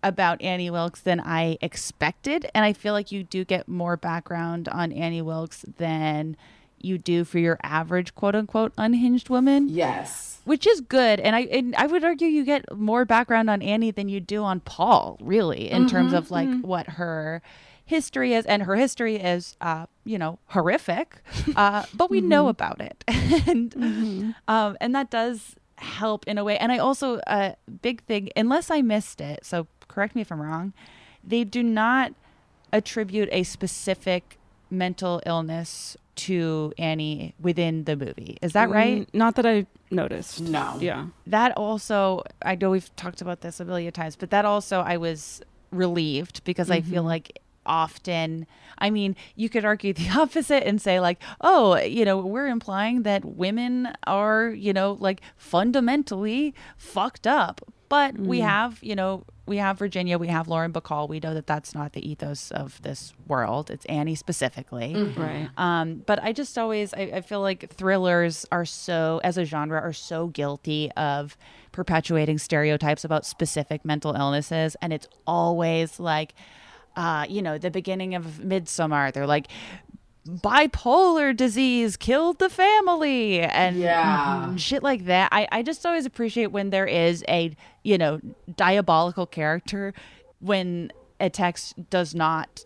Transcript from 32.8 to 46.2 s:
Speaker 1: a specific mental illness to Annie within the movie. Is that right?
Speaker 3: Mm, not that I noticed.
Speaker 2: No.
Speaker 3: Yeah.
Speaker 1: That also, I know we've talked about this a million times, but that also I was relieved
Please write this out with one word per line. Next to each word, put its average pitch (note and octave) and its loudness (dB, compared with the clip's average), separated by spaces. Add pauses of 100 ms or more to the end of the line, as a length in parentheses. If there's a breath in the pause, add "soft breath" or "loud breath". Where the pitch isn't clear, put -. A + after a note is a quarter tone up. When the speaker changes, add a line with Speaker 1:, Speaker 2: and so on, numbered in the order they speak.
Speaker 1:
a F#3 0
specific - -4 (320)
mental F3+ -2
illness E3 -6 (180)
to D#3+ -2
Annie D#3 -4
within E3 0
the D3+ 0
movie. C3 -10
Is E3+ -2
that G#3 4
right? G#3 2
Speaker 3:
Mm, - -18
not A3+ 4
that A#3 2
I G#3 2 (240)
noticed. - -4
Speaker 2:
No. D#3 -4
Speaker 3:
Yeah. D#3 -4 (200)
Speaker 1:
That A3 2
also, G3+ 0 (220)
I F#3 0
know F#3+ 2
we've F#3+ 0
talked F3+ -12
about F3 -8
this E3+ -14
a F3+ -10
million F3 -6
times, D#3+ -8
but F3+ -10
that G3+ 4
also G#3 0
I F3 -2
was E3 -8 (300)
relieved F3 -2